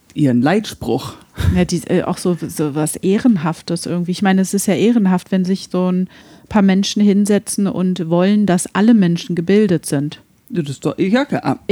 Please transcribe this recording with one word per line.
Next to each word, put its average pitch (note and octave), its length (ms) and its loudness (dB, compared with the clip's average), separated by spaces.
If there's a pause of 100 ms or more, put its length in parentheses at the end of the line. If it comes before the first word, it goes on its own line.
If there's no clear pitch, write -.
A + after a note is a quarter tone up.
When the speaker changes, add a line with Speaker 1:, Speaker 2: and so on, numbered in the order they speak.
(140)
Speaker 1:
Ihren C3 280 2
Leitspruch. C#3+ 720 -2 (420)
Speaker 2:
Ja, F3+ 80 4
die, F3 140 -2 (100)
äh, F3+ 160 0
auch - 140 -4
so, F3+ 220 -2
so D3+ 360 -4
was D3+ 180 -2
Ehrenhaftes F3+ 920 -2
irgendwie. F3 260 -4
Ich F3 100 -6
meine, F#3+ 200 2
es F#3+ 120 -2
ist G3+ 120 -4
ja G3 80 2
ehrenhaft, F#3 580 2
wenn F#3+ 120 0
sich F#3+ 280 -4
so F3+ 180 0
ein F3+ 180 -2 (400)
paar G#3+ 140 2
Menschen G3 400 2
hinsetzen G3+ 640 2
und F3+ 420 -2
wollen, G3 380 2
dass F3+ 300 0
alle G#3+ 180 4
Menschen F3 400 2
gebildet F3+ 520 2
sind. D3 340 -4 (300)
Speaker 1:
Ja, F3 120 -2
das C#3+ 80 -8
ist - 140 -10
doch, - 120 -4
ja, G#3 280 2
der, E3+ 160 -4
der - 180 -2 (140)